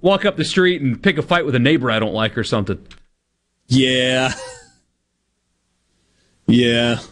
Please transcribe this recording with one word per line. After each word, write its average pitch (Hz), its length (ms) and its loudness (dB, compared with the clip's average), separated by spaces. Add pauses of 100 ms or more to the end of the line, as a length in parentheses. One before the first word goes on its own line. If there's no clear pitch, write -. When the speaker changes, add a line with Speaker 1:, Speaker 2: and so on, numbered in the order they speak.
Speaker 1:
walk 190 240 2
up 196 120 -2
the 156 80 -4
street 180 360 0
and 127 220 -2
pick 180 160 0
a 143 40 -2
fight 175 220 -2
with 131 120 0
a - 20 2
neighbor 127 320 2
I 110 80 0
don't 107 160 -2
like 107 240 -2
or 107 60 -2
something. 104 420 -4 (800)
Speaker 2:
Yeah. 127 680 0 (840)
<laughs> - 1300 -20
Yeah, 120 540 2 (120)